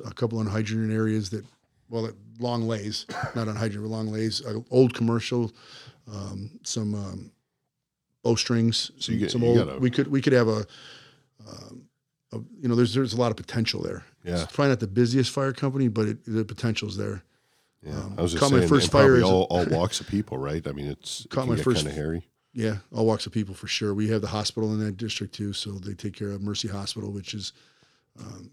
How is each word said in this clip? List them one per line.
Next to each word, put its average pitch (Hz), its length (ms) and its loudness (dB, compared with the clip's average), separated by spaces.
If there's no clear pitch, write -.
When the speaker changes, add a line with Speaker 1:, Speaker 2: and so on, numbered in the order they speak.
Speaker 1:
a - 80 -12
couple 113 260 -2
unhydrated 110 520 -2
areas 110 400 0
that, 104 140 -8
well, 113 140 -4
that 110 120 -8
long 120 280 -2
lays, 104 420 -4
<coughs> - 260 -6
not 113 120 -2
unhydrated, 107 340 -4
but 110 80 -6
long 110 220 -4
lays, 110 340 -2
uh, 110 140 -6
old 123 240 8
commercial, 117 580 0
um, 98 400 -10
some, 107 320 -4
um, 95 360 -10
bowstrings, 117 760 2
Speaker 2:
So - 120 -6
you - 60 0
Speaker 1:
some, - 20 -2
Speaker 2:
get, 101 120 0
Speaker 1:
some 120 120 0
Speaker 2:
you 117 60 4
Speaker 1:
old, 120 80 8
Speaker 2:
gotta 101 220 2
Speaker 1:
we 127 120 2
could, 139 160 2
we 139 140 0
could 139 120 4
have 120 140 6
a, 107 180 0
um, - 360 -18
a, 113 40 -10
you 131 80 -4
know, 120 80 2
there's, 117 180 6
there's 123 200 0
a 113 40 -2
lot 120 140 2
of - 60 -6
potential - 440 -2
there. - 220 -6
Speaker 2:
Yeah. 87 200 -2
Speaker 1:
It's 80 80 -8
probably 143 180 4
not 127 100 2
the 110 80 -2
busiest 120 440 2
fire 135 220 -2
company, 135 340 0
but 107 200 0
it, 107 180 -4
the 110 180 0
potential's 107 540 -4
there. 101 260 -6
Speaker 2:
Yeah, 76 140 -10
Speaker 1:
Um, - 200 -8
Speaker 2:
I - 40 -4
was 85 100 2
just 82 100 -2
Speaker 1:
caught 139 100 4
my 131 80 8
Speaker 2:
saying, 87 100 4
Speaker 1:
first 131 160 6
Speaker 2:
and 85 60 0
probably - 180 8
Speaker 1:
fire 131 80 8
as 120 60 8
a 95 100 6
Speaker 2:
all, 92 100 6
all 87 220 2
Speaker 1:
<laughs> 80 140 0
Speaker 2:
walks 92 220 0
of - 60 -14
people, 101 300 -2
right? 73 300 -4
I 71 40 -4
mean, 71 160 -8
it's, - 380 -10
it - 60 -20
Speaker 1:
caught 131 100 -2
Speaker 2:
can 127 100 -2
Speaker 1:
my - 40 2
Speaker 2:
get 76 80 -2
Speaker 1:
first 107 220 2
Speaker 2:
kinda 73 80 -6
hairy. 78 340 -4
Speaker 1:
Yeah, 110 240 -2
all 113 140 0
walks 110 220 2
of - 40 -8
people 98 220 -4
for 98 140 -12
sure. 104 260 -2
We 107 160 0
have 113 120 0
the 104 60 -4
hospital 107 460 -2
in 107 60 0
that 107 180 -4
district 104 380 -8
too, 101 180 -6
so - 200 -8
they 95 200 -10
take 98 220 -10
care 101 160 -6
of 101 100 -8
Mercy 101 260 -4
Hospital, 101 440 -8
which 101 240 -10
is, 101 180 -10
um, 98 340 -18